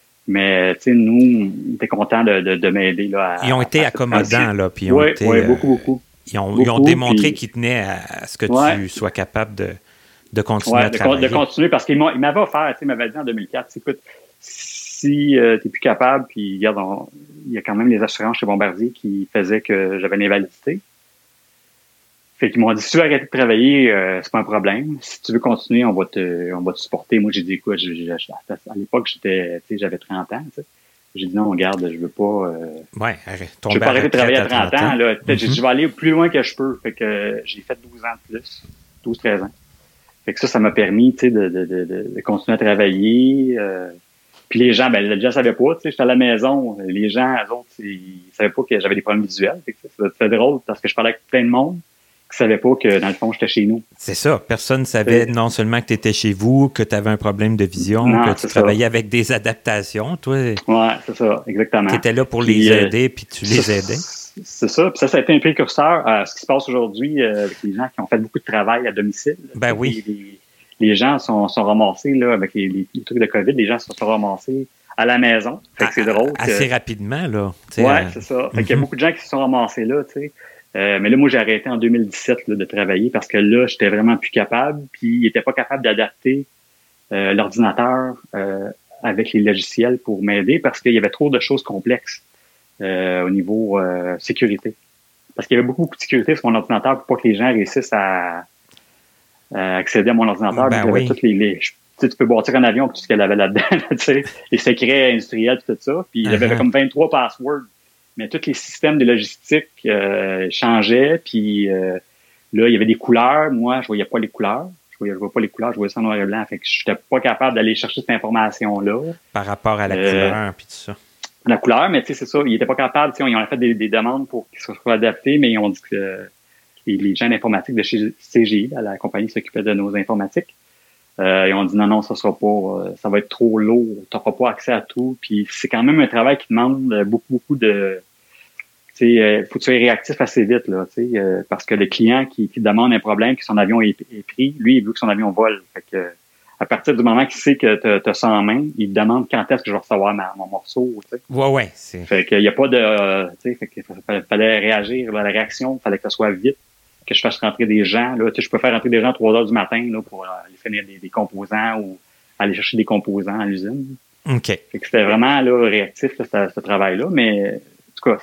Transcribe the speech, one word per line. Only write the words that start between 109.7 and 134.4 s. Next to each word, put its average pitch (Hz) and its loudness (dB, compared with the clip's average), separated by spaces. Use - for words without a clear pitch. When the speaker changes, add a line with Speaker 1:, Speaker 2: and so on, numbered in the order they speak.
Speaker 1:
euh, 98 0
changeaient, 117 4
puis, 104 0
euh, 92 -2
là, 113 6
il - 6
y 117 6
avait 107 2
des 110 4
couleurs. 135 4
Moi, 123 0
je 120 -12
voyais 104 -4
pas 117 -4
les 107 -4
couleurs. 120 -4
Je - -20
voyais, 101 -6
je 95 -8
voyais 98 -8
pas 117 -2
les 107 -2
couleurs, 117 -6
je - -10
voyais 101 -4
ça 117 -8
en 113 -2
noir 107 -2
et 101 -2
blanc. 107 -4
Fait 101 -12
que - -16
j'étais - -4
pas 127 0
capable 123 0
d'aller 110 2
chercher - -6
cette - -6
information-là. 110 -2
Speaker 2:
Par 101 -4
rapport 104 -2
à 98 -2
la 95 0
Speaker 1:
Euh, 95 2
Speaker 2:
couleur, 104 -4
puis - -20
tout - -20
ça. - -14
Speaker 1:
la 117 2
couleur, 131 2
mais 147 2
tu - -12
sais, 139 -6
c'est 131 -8
ça, 147 -2
ils 117 2
étaient 120 0
pas 127 0
capables, 139 0
tu - -10
sais, 131 0
ils 117 0
ont 110 0
fait 135 -4
des, 120 2
des 107 -2
demandes 120 -2
pour 117 -8
qu'ils - -20
soient 113 -4
adaptés, 113 2
mais 127 4
ils 113 2
ont 104 0
dit 92 -6
que, - -8
euh, 98 -6
les, 104 0
les 95 0
gens 120 0
d'informatique 110 -2
de 107 0
chez 107 -2
C 117 2
G 107 0
I, 113 -2
la, 135 -8
la 98 -6
compagnie 110 -4
qui - -14
s'occupait - -6
de 107 0
nos 101 -2
informatiques, 101 -4
euh, 95 2
ils 98 2
ont 98 0
dit, « 92 -4
Non, 104 4
non, 107 2
ça 104 -8
sera 98 -2
pas, - -2
euh, 95 -2
ça 104 -4
va 104 2
être 104 -4
trop 110 2
lourd, 110 2
t'auras - -4
pas 127 0